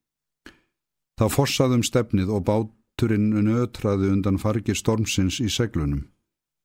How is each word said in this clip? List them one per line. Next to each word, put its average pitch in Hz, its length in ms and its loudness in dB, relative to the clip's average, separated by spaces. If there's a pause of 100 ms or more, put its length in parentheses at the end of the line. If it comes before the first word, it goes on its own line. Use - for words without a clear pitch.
(1160)
Það 110 160 0
fossaði 131 480 2
um 110 40 2
stefnið 104 520 0
og 95 80 -2
báturinn 110 880 0
nötraði 107 800 0
undan 98 280 0
fargi 107 360 -2
stormsins 101 640 -2
í 120 80 -2
seglunum. 76 600 -4 (560)